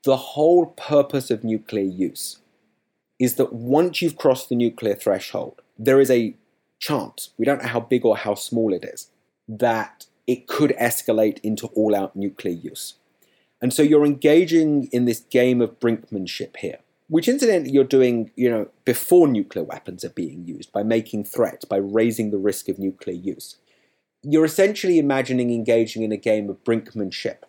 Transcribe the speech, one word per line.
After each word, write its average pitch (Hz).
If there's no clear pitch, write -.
the 135
whole 165
purpose 143
of 110
nuclear 107
use 92
is 123
that -
once 143
you've 160
crossed 131
the 123
nuclear 113
threshold, -
there 135
is 131
a 117
chance, -
we 117
don't 139
know 123
how 117
big 120
or 110
how 104
small 113
it 85
is, -
that 110
it 123
could -
escalate 110
into 110
all-out 107
nuclear 95
use. -
And 123
so 156
you're 147
engaging 151
in 123
this 117
game 123
of 113
brinkmanship 110
here, 87
which 165
incidentally 214
you're 135
doing, 123
you 123
know, 113
before 160
nuclear 101
weapons -
are -
being 87
used, -
by 104
making 113
threats, -
by 98
raising 110
the 104
risk 98
of -
nuclear 95
use. -
You're 156
essentially 190
imagining 131
engaging 113
in 107
a 104
game 107
of -
brinkmanship. 107